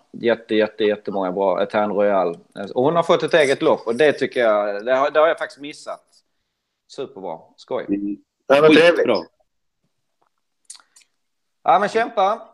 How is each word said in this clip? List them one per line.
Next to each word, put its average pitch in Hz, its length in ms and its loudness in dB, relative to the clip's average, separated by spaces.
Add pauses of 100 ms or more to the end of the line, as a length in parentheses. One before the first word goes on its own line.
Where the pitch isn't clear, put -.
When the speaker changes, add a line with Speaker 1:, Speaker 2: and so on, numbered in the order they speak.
(120)
Speaker 1:
jätte, 113 420 -4
jätte, 107 300 -2
jättemånga 98 480 -4
bra, 92 300 0
Etan 104 300 -2
Royal. 95 460 0 (360)
Och 127 100 0
hon 165 120 0
har 165 60 0
fått 165 200 0
ett 151 120 -4
eget 139 280 2
lopp 127 240 0
och 117 80 -4
det 143 180 2
tycker 131 280 -4
jag, 104 440 0
det 127 100 0
har, 139 160 0
det 151 100 0
har 160 80 4
jag 151 100 -2
faktiskt 147 220 -12
missat. 139 440 -16 (880)
Superbra, 92 460 -12 (180)
skoj. - 320 -10
Speaker 2:
Mm. 101 280 -6 (320)
Speaker 3:
Det 139 120 4
var 156 80 6
trevligt. 156 280 6
Speaker 2:
Skitbra. 123 200 0 (2500)
Speaker 1:
Ja, 170 160 2
men 202 100 -2
kämpa. 220 640 -4